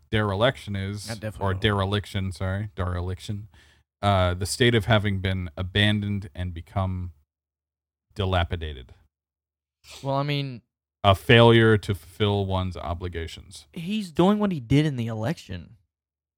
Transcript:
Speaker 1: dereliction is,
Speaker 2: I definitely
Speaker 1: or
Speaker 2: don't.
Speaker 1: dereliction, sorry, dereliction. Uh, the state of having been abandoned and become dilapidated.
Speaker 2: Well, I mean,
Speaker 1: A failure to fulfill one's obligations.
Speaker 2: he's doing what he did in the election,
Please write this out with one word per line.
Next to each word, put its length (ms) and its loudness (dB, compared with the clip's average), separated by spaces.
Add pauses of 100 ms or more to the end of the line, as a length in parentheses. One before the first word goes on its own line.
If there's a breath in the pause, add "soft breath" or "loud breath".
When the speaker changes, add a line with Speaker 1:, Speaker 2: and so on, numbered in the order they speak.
(120)
Speaker 1:
dereliction 680 0
is, 340 -8
Speaker 2:
I 40 -10
definitely 300 -8
Speaker 1:
or 100 0
Speaker 2:
don't. 60 -8
Speaker 1:
dereliction, 720 0
sorry, 440 -6
dereliction. 760 -8 (520 soft breath)
Uh, 320 4
the 120 -6
state 300 2
of 100 0
having 340 2
been 380 -4
abandoned 760 0
and 200 -8
become 580 -6 (1040)
dilapidated. 800 -4 (1080)
Speaker 2:
Well, 140 -4
I 80 -2
mean, 380 -6 (420)
Speaker 1:
A 120 6
failure 640 8
to 180 -4
fulfill 500 -2
one's 300 -4
obligations. 960 -10
Speaker 2:
he's 400 -8
doing 280 4
what 120 0
he 80 -4
did 260 2
in 100 -2
the 120 -4
election, 720 -8 (600)